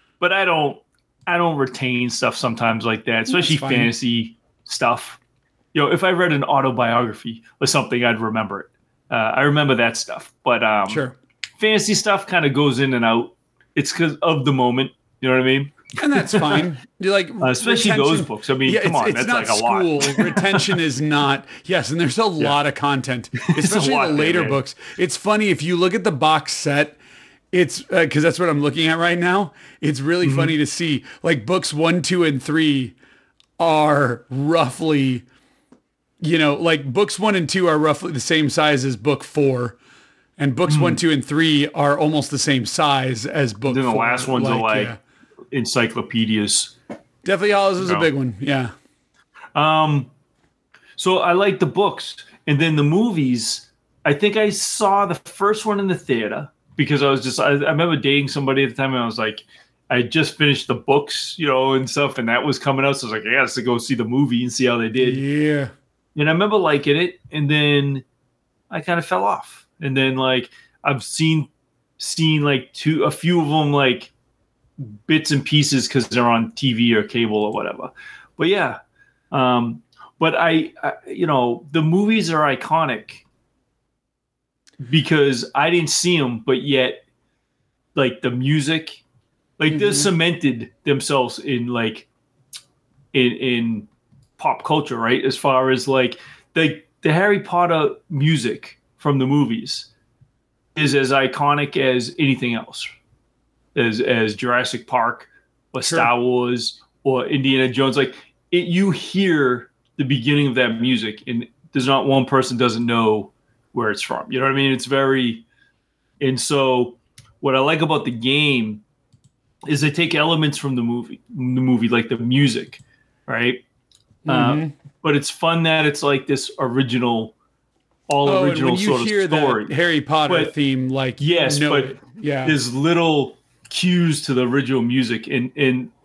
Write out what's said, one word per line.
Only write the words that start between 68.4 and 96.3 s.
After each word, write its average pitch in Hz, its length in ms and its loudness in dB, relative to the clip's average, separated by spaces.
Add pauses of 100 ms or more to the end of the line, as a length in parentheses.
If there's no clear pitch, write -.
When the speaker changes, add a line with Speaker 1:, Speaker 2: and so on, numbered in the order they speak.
Speaker 1:
I 156 100 -6
kinda 170 220 -2
fell 185 200 -2
off. - 440 -4 (120)
And 135 160 -4
then, 131 200 2
like, 131 340 0 (340)
I've 135 200 -2
seen, 160 440 0 (500)
seen, 156 440 0
like, 139 320 -2
two, 156 300 0
a 151 80 2
few 170 280 0
of 151 80 0
'em, 147 240 2
like, 131 400 0 (960)
bits 156 240 0
and 139 140 0
pieces 143 420 0
'cause 120 200 0
they're 120 200 2
on 113 260 2
T 131 200 -2
V 117 220 2
or 104 80 2
cable 110 340 -2
or 107 160 -2
whatever. - 380 -8 (460)
But 160 100 0
yeah, 185 320 0 (520)
um, 123 500 0 (380)
but 160 160 2
I, 165 380 0 (100)
I, 147 100 -4 (140)
you 175 200 -4
know, 123 440 0
the 160 100 0
movies 190 500 2
are 156 100 0
iconic 139 720 -2 (1800)
because 139 640 2
I 151 140 2
didn't 170 200 2
see - 280 2
'em, 120 220 -2
but 127 240 0
yet, 131 420 0 (920)
like, 131 260 0
the 127 100 -2
music, 143 720 -2 (560)
like, 156 180 0
they're 202 120 2
Speaker 2:
Mm-hmm. 180 40 0
Speaker 1:
cemented 151 800 0 (120)
themselves 139 560 -2
in, 120 280 -4
like, 113 400 -4 (1040)
in, 123 200 2
in 117 540 -4 (500)
pop - 280 -4
culture, 151 320 -2
right? 117 260 0
As 131 140 -2
far 131 340 2
as, 127 160 0
like, 131 320 0 (340)